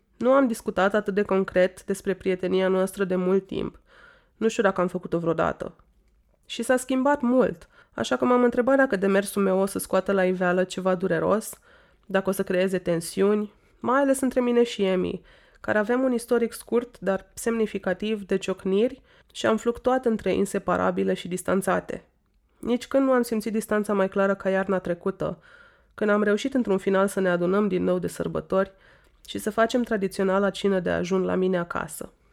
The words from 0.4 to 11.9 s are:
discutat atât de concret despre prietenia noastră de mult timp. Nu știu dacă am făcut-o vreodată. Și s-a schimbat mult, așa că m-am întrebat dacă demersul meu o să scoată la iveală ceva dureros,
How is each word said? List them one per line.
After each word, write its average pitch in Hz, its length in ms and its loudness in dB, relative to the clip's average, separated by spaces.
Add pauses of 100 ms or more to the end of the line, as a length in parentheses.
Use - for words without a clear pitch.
discutat 202 480 0
atât 208 200 0
de 208 80 2
concret 190 600 2
despre 190 300 -4
prietenia 185 540 0
noastră 190 360 0
de 185 120 0
mult 185 300 0
timp. - 320 -6 (580)
Nu 220 120 0
știu 220 140 0
dacă 190 180 2
am 180 80 0
făcut-o 175 300 -4
vreodată. 165 560 -2 (720)
Și - 160 -8
s-a 254 140 2
schimbat 262 440 0
mult, 240 480 0 (260)
așa 247 220 -2
că 254 80 -2
m-am 247 180 4
întrebat 247 340 2
dacă 269 200 2
demersul 196 460 0
meu 190 160 2
o 196 80 2
să 190 120 -6
scoată 190 340 -2
la 190 120 2
iveală 185 400 0
ceva 185 300 -2
dureros, 180 640 0 (480)